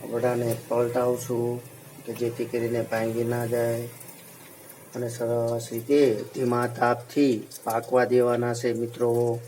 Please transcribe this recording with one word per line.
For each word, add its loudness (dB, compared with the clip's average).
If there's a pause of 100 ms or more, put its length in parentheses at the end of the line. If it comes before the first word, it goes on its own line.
વડાને 0 (140)
પલટાવશું 0 (380)
કે -10
જેથી -2
કરીને -2
ભાંગી 0
ના 0
જાય 0 (1000)
અને -6
સરસ -2
રીતે 2 (260)
ધીમા 0
તાપથી 2 (240)
પાકવા 2
દેવાના 4
છે -2
મિત્રો. 0 (380)